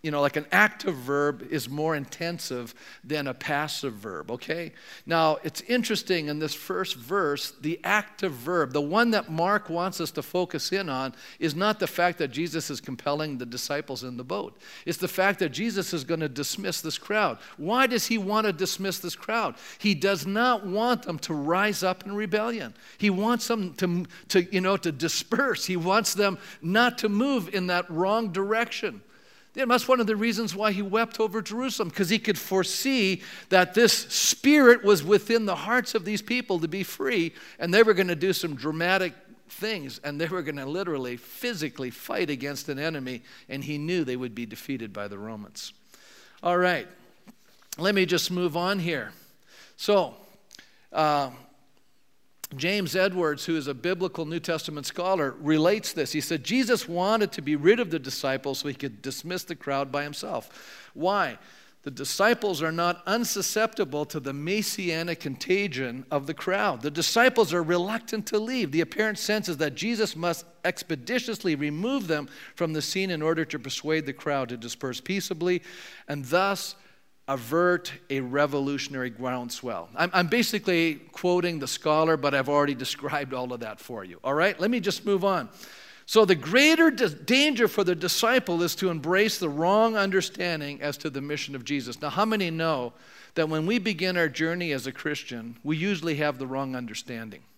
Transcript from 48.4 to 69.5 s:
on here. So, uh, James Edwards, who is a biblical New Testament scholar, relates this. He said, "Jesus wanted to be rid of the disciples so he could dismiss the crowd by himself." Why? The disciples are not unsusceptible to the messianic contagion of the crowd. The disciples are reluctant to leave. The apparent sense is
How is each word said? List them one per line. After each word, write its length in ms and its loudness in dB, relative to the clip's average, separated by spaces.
on 220 0
here. 340 -4
So, 380 2
uh, 380 2
James 400 0
Edwards, 500 2
who 100 0
is 120 -4
a 80 -4
biblical 500 -2
New 140 -6
Testament 480 -6
scholar, 520 0
relates 540 4
this. 200 -2
He 60 0
said, 240 -4
"Jesus 440 2
wanted 460 2
to 100 -10
be 120 0
rid 240 6
of 120 0
the 80 -2
disciples 580 -4
so 100 -6
he 60 -4
could 300 -8
dismiss 400 -6
the 120 -10
crowd 360 -4
by 100 -2
himself." 480 -8
Why? 420 0
The 80 -8
disciples 720 2
are 80 0
not 340 0
unsusceptible 1000 0
to 120 -6
the 140 -6
messianic 840 -2
contagion 920 -2
of 160 -2
the 80 -6
crowd. 480 0
The 80 -4
disciples 640 4
are 80 2
reluctant 640 0
to 140 0
leave. 320 -2
The 100 2
apparent 380 0
sense 280 0
is 100 -4